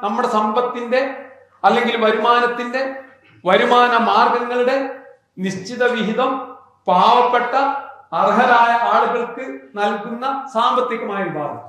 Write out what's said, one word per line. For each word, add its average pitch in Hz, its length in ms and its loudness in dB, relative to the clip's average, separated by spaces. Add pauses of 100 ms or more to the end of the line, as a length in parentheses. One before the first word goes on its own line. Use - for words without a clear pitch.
നമ്മുടെ 226 340 -2
സമ്പത്തിന്റെ 240 640 -2 (680)
അല്ലെങ്കിൽ 226 360 2
വരുമാനത്തിന്റെ, 240 760 0 (680)
വരുമാന 240 460 4 (160)
മാർഗങ്ങളുടെ 247 680 2 (680)
നിശ്ചിത 226 400 -4 (120)
വിഹിതം 226 360 0 (560)
പാവപ്പെട്ട 240 680 4 (680)
അർഹരായ 233 520 4 (200)
ആളുകൾക്ക് 233 520 -2 (360)
നൽകുന്ന 214 460 -4 (280)
സാമ്പത്തികമായ 226 760 -2
വിഭാഗം. 147 420 -6